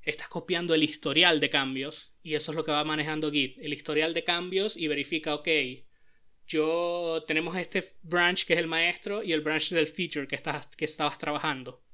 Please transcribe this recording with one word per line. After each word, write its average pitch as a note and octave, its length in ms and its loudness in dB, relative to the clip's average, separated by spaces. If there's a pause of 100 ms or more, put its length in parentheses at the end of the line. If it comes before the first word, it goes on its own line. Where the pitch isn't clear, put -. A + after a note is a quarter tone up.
estás - 280 -6
copiando E3+ 440 0
el D#3 100 6
historial D#3 560 4
de C#3 120 2
cambios, C3+ 720 -4
y D#3 140 -4
eso D3+ 160 -4
es D3+ 40 -4
lo D#3+ 80 -2
que D#3 80 -2
va D3 120 2
manejando D3+ 460 -2
Git, C#3 280 0
el D3 160 -6
historial D#3 400 0
de E3 100 -2
cambios, F3+ 540 0
y D#3+ 100 -2
verifica, D3 460 -2
ok, D3 140 -6 (960)
yo, E3 800 0
tenemos D#3+ 300 0
este F3+ 240 -2
f-, - 200 -14
branch F3 460 2
que F3 80 4
es E3 40 4
el E3+ 80 0
maestro F3 560 0
y F3+ 120 -2
el D3+ 80 0
branch D3+ 300 2
del D#3+ 160 4
feature D#3 380 -4
que C#3 100 -6
estás, C#3+ 320 -6
que - 180 -6
estabas D3 320 -2
trabajando. D3 760 -4